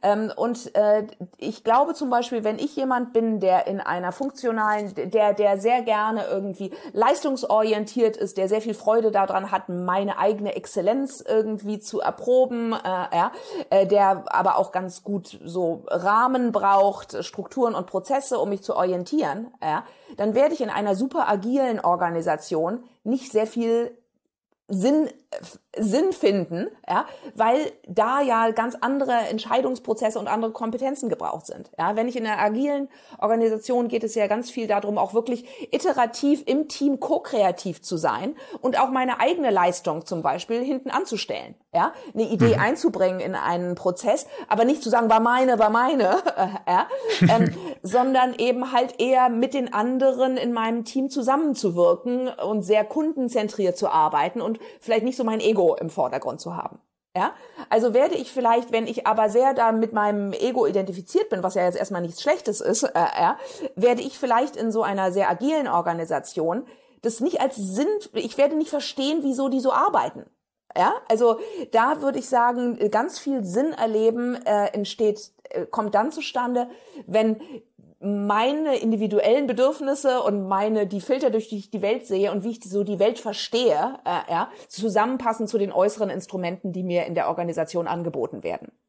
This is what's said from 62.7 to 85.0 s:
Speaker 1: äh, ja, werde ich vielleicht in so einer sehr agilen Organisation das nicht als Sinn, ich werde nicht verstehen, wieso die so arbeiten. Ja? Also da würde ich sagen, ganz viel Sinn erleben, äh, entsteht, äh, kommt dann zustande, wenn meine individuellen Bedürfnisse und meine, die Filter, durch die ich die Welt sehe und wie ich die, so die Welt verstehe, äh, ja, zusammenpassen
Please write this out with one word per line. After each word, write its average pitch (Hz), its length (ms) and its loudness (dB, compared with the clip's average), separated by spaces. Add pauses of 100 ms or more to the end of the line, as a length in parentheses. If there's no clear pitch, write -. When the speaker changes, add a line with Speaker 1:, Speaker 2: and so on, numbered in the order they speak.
Speaker 1:
äh, 269 120 0
ja, 170 420 2 (380)
werde 240 260 4
ich - 160 -8
vielleicht 254 380 0
in 226 160 -2
so 220 100 0
einer 190 300 0
sehr 196 180 2
agilen 269 380 0
Organisation 165 1000 -2 (360)
das 226 200 -2
nicht 349 180 -2
als 269 160 0
Sinn, 202 320 -2 (260)
ich 233 240 -6
werde 285 200 2
nicht 302 120 -2
verstehen, 285 520 -2
wieso 269 260 -2
die 262 140 0
so 262 100 2
arbeiten. 262 540 2 (500)
Ja? 220 180 4 (140)
Also 226 320 2 (320)
da 262 300 2
würde 269 180 -2
ich 247 80 -10
sagen, 240 500 2 (140)
ganz 247 280 -2
viel 262 260 -2
Sinn 247 260 0
erleben, 226 640 0 (100)
äh, 202 280 2
entsteht, 208 580 -2 (180)
äh, 165 160 -4
kommt 214 300 -4
dann 233 160 2
zustande, 247 580 -4 (380)
wenn 220 320 2 (640)
meine 220 760 0
individuellen 220 680 2
Bedürfnisse 269 760 0
und 202 260 -2
meine, 208 400 0
die 190 140 -6
Filter, 262 280 0
durch 220 200 -2
die 214 80 -8
ich 196 120 -12
die 202 120 -6
Welt 220 260 -2
sehe 196 240 0
und 196 120 -2
wie 233 80 -4
ich 226 100 -10
die, 196 80 -16
so 202 160 0
die 196 140 -4
Welt 226 200 2
verstehe, 226 880 0
äh, 170 260 -4
ja, 170 180 -2 (200)
zusammenpassen 220 800 0